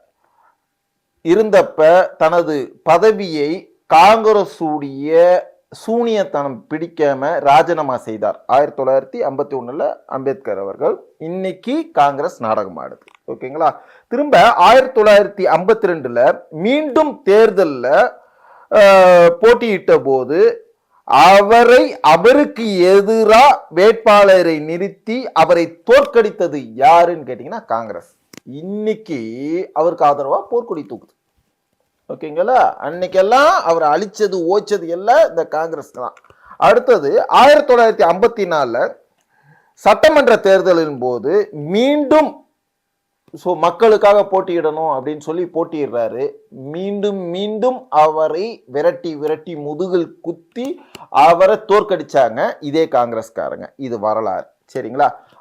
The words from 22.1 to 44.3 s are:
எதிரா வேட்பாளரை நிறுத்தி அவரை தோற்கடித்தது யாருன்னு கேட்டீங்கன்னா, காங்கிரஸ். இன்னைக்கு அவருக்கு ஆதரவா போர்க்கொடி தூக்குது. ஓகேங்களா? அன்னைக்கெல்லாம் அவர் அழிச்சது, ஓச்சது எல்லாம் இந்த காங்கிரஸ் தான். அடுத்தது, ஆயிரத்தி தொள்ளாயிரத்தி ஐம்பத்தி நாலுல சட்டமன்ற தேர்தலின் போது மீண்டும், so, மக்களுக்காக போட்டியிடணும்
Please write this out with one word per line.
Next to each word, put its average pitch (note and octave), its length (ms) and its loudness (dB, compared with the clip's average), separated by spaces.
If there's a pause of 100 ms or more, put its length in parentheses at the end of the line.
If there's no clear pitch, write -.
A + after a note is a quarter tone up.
எதிரா A3 800 4 (100)
வேட்பாளரை G3 880 2
நிறுத்தி F#3 760 -10
அவரை E3 580 0
தோற்கடித்தது G#3 720 2 (120)
யாருன்னு E3 500 4
கேட்டீங்கன்னா, C3 400 -14
காங்கிரஸ். A2 500 -8 (300)
இன்னைக்கு F#3+ 760 -8 (520)
அவருக்கு E3 320 -2
ஆதரவா D3 460 -2
போர்க்கொடி A#3 360 -6
தூக்குது. - 280 -20 (1000)
ஓகேங்களா? E3+ 640 -2
அன்னைக்கெல்லாம் F#3 720 0 (120)
அவர் E3 200 -2
அழிச்சது, F#3+ 540 -2 (140)
ஓச்சது G3+ 360 -4
எல்லாம் G#3+ 420 0
இந்த D#3+ 200 -6
காங்கிரஸ் D#3+ 440 -8
தான். B2 220 -12 (420)
அடுத்தது, G3+ 720 0
ஆயிரத்தி C#4 460 4
தொள்ளாயிரத்தி A3 340 2
ஐம்பத்தி G3 380 -2
நாலுல C#3+ 480 -4 (800)
சட்டமன்ற C4 640 2
தேர்தலின் E3+ 640 0
போது B2+ 540 -2
மீண்டும், C4 920 -2 (880)
so, F3 240 -6
மக்களுக்காக G3+ 640 2
போட்டியிடணும் E3+ 680 -4